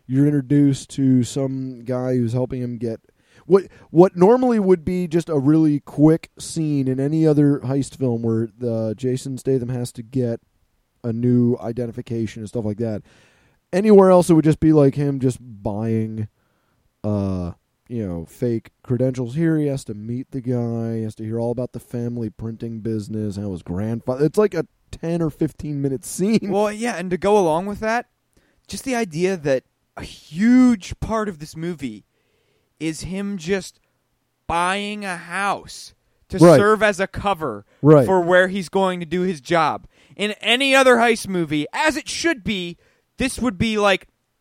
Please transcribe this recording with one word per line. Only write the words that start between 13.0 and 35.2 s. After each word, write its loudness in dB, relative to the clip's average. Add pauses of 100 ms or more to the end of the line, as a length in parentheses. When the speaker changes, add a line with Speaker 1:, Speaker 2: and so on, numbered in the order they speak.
Speaker 1:
Anywhere 6
else, 6
it 6
would 4
just 2
be, 4
like, 4
him -2
just -2
buying, -6 (720)
uh, -4 (360)
you -8
know, -8
fake -6 (120)
credentials. -4
Here 0
he -2
has -6
to -12
meet -10
the -10
guy, -4
he -6
has -8
to -14
hear -6
all -2
about -6
the -12
family -8
printing -10
business, -6
how -8
his -10
grandfather, -2
it's -4
like 4
a -4 (240)
ten -4
or -2
fifteen -6
minute -4
scene. -2
Speaker 2:
Well, 0
yeah, -6
and -8
to -2
go 2
along 0
with -10
that, -4 (560)
just -12
the -4
idea -2
that 0 (320)
a -16
huge 2
part -4
of -12
this -16
movie -10 (760)
is -8
him -8
just -6 (640)
buying -4
a -8
house -8 (340)